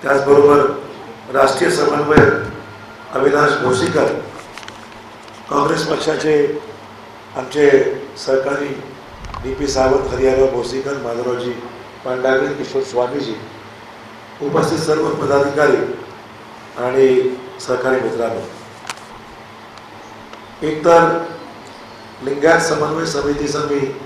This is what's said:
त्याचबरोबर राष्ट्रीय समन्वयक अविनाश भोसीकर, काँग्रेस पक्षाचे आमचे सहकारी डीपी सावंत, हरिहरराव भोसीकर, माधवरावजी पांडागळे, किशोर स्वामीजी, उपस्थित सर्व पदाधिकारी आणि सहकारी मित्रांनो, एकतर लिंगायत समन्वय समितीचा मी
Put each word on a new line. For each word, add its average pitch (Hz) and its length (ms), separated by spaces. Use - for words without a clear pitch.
त्याचबरोबर 143 580
राष्ट्रीय 139 380
समन्वयक 147 600
अविनाश 143 360
भोसीकर, 127 420
काँग्रेस 156 360
पक्षाचे 147 760
आमचे 135 580
सहकारी 143 560
डीपी 131 240
सावंत, 131 480
हरिहरराव 131 320
भोसीकर, 131 460
माधवरावजी 123 580
पांडागळे, 131 500
किशोर - 280
स्वामीजी, 120 520
उपस्थित 156 360
सर्व - 300
पदाधिकारी 143 680
आणि 127 520
सहकारी 127 400
मित्रांनो, 113 400
एकतर 165 580
लिंगायत 143 380
समन्वय 151 440
समितीचा 147 540
मी 143 480